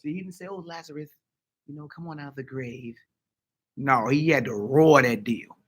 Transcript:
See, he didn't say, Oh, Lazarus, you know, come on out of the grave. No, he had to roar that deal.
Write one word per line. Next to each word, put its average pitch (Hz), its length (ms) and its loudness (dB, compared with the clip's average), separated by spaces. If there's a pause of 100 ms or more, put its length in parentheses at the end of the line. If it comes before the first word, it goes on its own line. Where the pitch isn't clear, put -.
See, 151 120 -8
he 180 80 -8
didn't 185 140 -14
say, 180 140 -18
Oh, 190 180 -12
Lazarus, 160 440 -16 (560)
you 143 80 -18
know, 147 140 -16
come 170 200 -16
on 156 120 -14
out 143 100 -14
of 139 60 -20
the 135 60 -12
grave. 127 540 -12 (800)
No, 127 320 0
he 147 200 2
had 139 180 2
to 107 80 -6
roar 139 480 6
that 117 220 0
deal. 107 320 -6 (120)